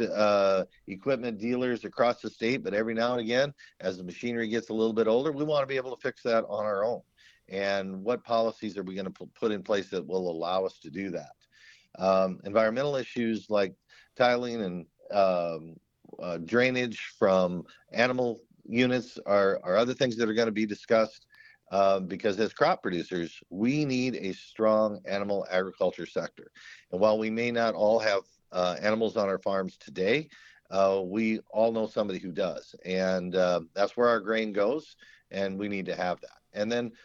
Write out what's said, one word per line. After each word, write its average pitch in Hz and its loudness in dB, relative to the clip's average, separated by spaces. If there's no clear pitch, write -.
uh, 98 2
equipment 117 -4
dealers 123 -2
across 120 0
the 110 -8
state, 120 -2
but 95 -4
every 113 0
now 117 0
and 123 -2
again, 123 0
as 92 -4
the 92 -12
machinery 113 -6
gets 110 -4
a 110 -4
little 110 2
bit 110 2
older, 123 2
we 143 -4
wanna 147 0
be 135 -4
able 131 -6
to - -12
fix - -6
that 113 2
on 104 -4
our 101 0
own. 113 -2
And 95 -2
what 113 -4
policies 113 -2
are 98 -4
we 92 -8
gonna 95 -6
pu-, 90 -16
put 113 0
in 101 -4
place 98 -2
that 92 -4
will 90 -2
allow 85 -2
us - -6
to 80 -16
do 95 -6
that? 78 -10
Um, 95 2
environmental 113 0
issues 113 -4
like 101 2
tiling 123 2
and, 90 -4
um, 85 2
uh, 85 -6
drainage 120 0
from 92 4
animal 123 2
units 123 2
are, 98 4
are - 2
other 123 4
things 120 0
that 113 2
are 110 0
gonna 113 4
be 107 0
discussed, 110 0
uh, 98 4
because 95 -2
as 104 0
crop 165 2
producers, 85 -4
we 123 0
need 127 -2
a 95 -6
strong 107 0
animal 101 -4
agriculture 92 -2
sector. - -8
And 110 -2
while 107 4
we 110 -2
may 117 -2
not 117 0
all 104 4
have, 104 2
uh, 90 0
animals 107 0
on 104 0
our 95 -2
farms 95 -4
today, 107 -2
uh, 98 2
we 110 -2
all 113 2
know 110 -2
somebody 101 -4
who 95 -10
does. 85 -6
And, 92 0
uh, 90 2
that's 101 -2
where 120 4
our 117 2
grain 110 -2
goes, 110 -2
and 95 -4
we 104 -4
need 98 -6
to 90 -4
have 87 -4
that. - -18
And 107 -2
then, 120 -2